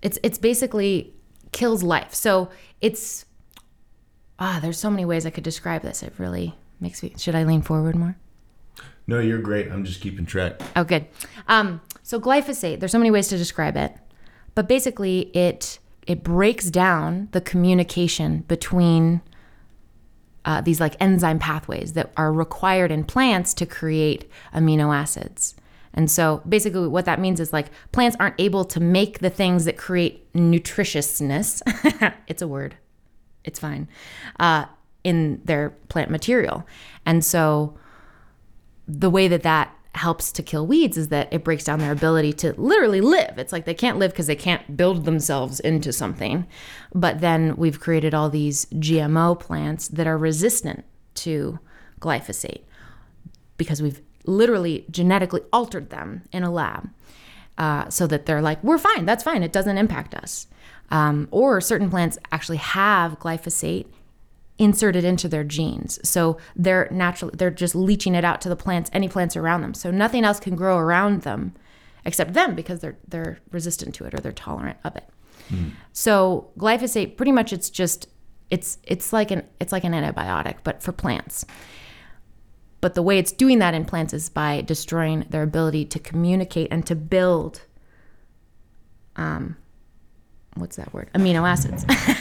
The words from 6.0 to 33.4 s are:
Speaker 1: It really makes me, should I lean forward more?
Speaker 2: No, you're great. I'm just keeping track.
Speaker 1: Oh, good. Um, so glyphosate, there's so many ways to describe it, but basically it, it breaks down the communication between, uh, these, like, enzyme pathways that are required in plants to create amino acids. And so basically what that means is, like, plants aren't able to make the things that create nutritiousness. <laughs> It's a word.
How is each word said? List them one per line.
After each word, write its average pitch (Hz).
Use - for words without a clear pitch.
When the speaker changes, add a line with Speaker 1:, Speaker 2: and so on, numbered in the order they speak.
Speaker 1:
It -
really 165
makes 175
me, -
should 170
I 160
lean 160
forward 160
more? 170
Speaker 2:
No, 120
you're 113
great. 101
I'm 95
just 90
keeping 92
track. 90
Speaker 1:
Oh, 175
good. 160
Um, 202
so 240
glyphosate, 254
there's 185
so 233
many 226
ways 202
to 196
describe 165
it, -
but 202
basically 202
it, -
it -
breaks 196
down 175
the 180
communication 175
between, 170
uh, 156
these, 160
like, 156
enzyme 175
pathways 156
that 160
are 156
required 175
in 156
plants 226
to -
create 156
amino 151
acids. -
And 156
so 156
basically 185
what 175
that 170
means 185
is, 160
like, 151
plants 240
aren't 196
able 190
to 185
make 180
the 180
things 180
that -
create -
nutritiousness. 170
<laughs> -
It's -
a 175
word. 139